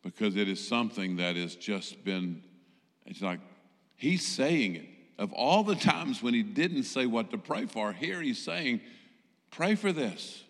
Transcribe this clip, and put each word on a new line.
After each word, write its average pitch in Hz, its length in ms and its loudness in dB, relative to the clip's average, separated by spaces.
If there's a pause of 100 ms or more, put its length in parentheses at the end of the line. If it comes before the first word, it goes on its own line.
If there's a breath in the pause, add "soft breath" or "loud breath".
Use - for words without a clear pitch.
Because 98 340 0
it 101 120 2
is 95 180 -2
something 104 500 0
that 87 200 0
has 87 180 -4
just - 500 -6
been, 90 380 -2 (640 soft breath)
it's 87 160 -10
like, 90 180 -2 (560)
he's 170 300 0
saying 131 500 2
it. 80 120 -12 (300)
Of 101 140 -2
all 170 320 4
the 202 120 2
times 151 460 2
when 120 120 4
he 113 80 4
didn't 135 420 2
say 131 220 0
what 113 240 0
to 107 80 -4
pray - 280 -4
for, 107 260 -2
here 170 280 -4
he's 131 220 -2
saying, 151 380 0 (720 loud breath)
"Pray 185 240 2
for 196 180 2
this." 123 580 -4